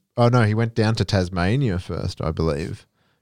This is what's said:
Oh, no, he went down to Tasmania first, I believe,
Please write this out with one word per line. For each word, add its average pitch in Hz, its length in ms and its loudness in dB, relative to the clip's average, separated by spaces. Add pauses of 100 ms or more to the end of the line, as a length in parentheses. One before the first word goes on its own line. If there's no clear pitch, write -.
(180)
Oh, 120 120 6
no, 123 140 4
he 107 120 2
went 113 180 -2
down 110 220 2
to 104 100 0
Tasmania 92 720 0
first, - 440 -6
I 82 100 -2
believe, 80 560 -4 (340)